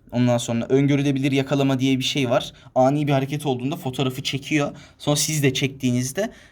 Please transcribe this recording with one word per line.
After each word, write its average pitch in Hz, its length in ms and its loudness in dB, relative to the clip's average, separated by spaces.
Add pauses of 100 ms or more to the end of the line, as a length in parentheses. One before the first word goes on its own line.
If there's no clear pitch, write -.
(120)
Ondan 123 260 2
sonra 117 280 -4
öngörülebilir 139 640 2
yakalama 135 480 0
diye 131 200 2
bir 127 40 -2
şey 131 260 -2
var. 143 240 0 (220)
Ani 139 320 4
bir 147 40 2
hareket 139 340 0
olduğunda 131 300 -2
fotoğrafı 131 480 -4
çekiyor. 143 540 -4 (200)
Sonra 147 180 -2
siz 151 280 0
de 135 100 4
çektiğinizde, 131 800 -2 (200)